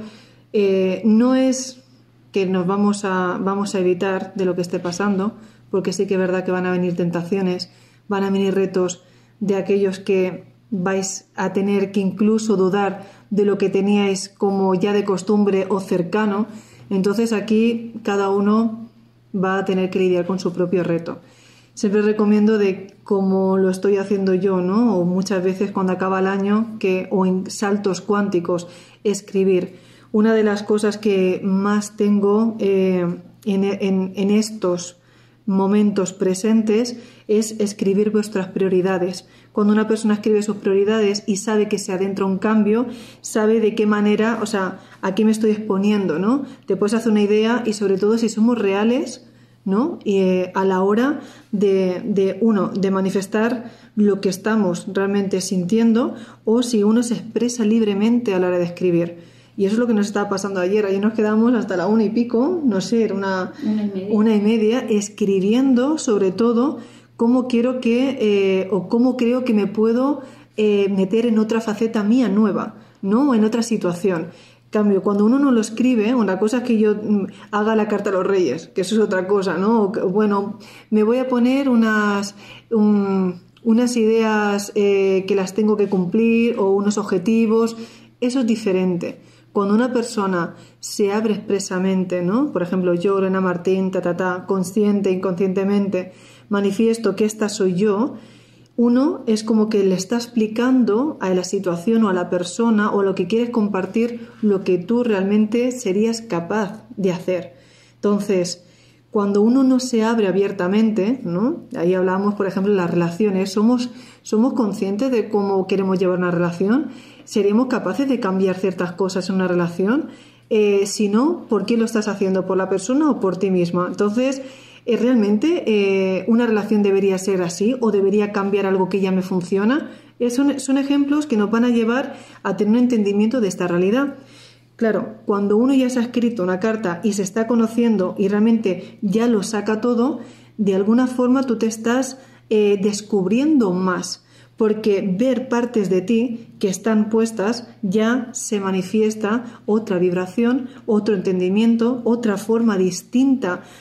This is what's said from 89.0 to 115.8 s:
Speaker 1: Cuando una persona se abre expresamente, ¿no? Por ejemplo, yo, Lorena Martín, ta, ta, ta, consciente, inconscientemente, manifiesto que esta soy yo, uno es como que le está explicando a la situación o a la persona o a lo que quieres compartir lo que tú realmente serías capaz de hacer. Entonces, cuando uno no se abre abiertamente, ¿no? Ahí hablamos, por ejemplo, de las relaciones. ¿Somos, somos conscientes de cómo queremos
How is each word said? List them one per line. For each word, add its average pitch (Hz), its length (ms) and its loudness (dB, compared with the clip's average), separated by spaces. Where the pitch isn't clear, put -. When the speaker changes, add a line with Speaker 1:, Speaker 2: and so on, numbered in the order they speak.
Speaker 1:
Cuando 202 220 0
una 240 180 2
persona 190 640 -2
se - 340 -2
abre 220 220 0
expresamente, 185 880 -2
¿no? 220 300 0
Por 180 100 -2
ejemplo, 180 320 0
yo, 196 200 0
Lorena 190 260 0
Martín, 185 500 0
ta, 185 100 -2
ta, 175 160 -2
ta, 180 300 -4
consciente, 196 640 0
inconscientemente, 190 1040 -2
manifiesto 202 680 0
que 214 80 2
esta 214 240 -2
soy 190 260 0
yo, 208 420 0
uno 247 500 2
es 214 160 0
como 214 260 2
que 214 140 2
le 190 140 2
está 180 200 -6
explicando 233 1040 0
a 190 100 -2
la 180 120 0
situación 185 640 0
o 208 40 2
a 190 40 0
la 180 180 -2
persona 208 640 0
o 202 80 2
a 196 40 2
lo 190 120 0
que 185 100 -2
quieres 226 240 0
compartir 214 800 -2
lo 202 200 2
que 180 160 0
tú 226 240 0
realmente 214 720 0
serías 220 500 -2
capaz 196 600 -4
de 190 140 0
hacer. 175 440 -4
Entonces, 202 680 -2
cuando 202 300 0
uno 247 240 4
no 262 160 4
se 226 240 0
abre 226 240 2
abiertamente, 202 960 0
¿no? 214 400 -2
Ahí 175 180 2
hablamos, 190 400 0
por 202 120 -2
ejemplo, 190 260 0
de 196 60 2
las 175 120 0
relaciones. 185 600 0
¿Somos, 240 400 2
somos 226 300 0
conscientes 208 580 -2
de 220 200 -2
cómo 196 360 0
queremos 190 320 0